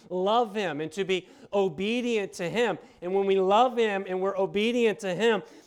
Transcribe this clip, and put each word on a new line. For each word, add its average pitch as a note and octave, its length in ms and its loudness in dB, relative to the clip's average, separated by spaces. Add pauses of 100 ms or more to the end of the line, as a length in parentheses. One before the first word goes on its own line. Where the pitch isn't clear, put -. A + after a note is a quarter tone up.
love G3+ 460 0
Him E3+ 240 -4
and D#3 140 -6
to G3 100 -4
be F3+ 240 -2 (240)
obedient G3+ 840 -2
to F3 160 -6
Him. G3+ 280 0 (240)
And F3+ 120 -4
when G3 120 2
we G3 120 4
love A3 400 4
Him G3+ 300 0
and F#3 140 -4
we're G3 160 -2
obedient G#3 640 0
to F#3 120 -4
Him, G#3 300 2 (220)